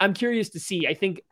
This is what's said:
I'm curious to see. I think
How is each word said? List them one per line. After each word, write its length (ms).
I'm 140
curious 360
to 80
see. 300
I 60
think 260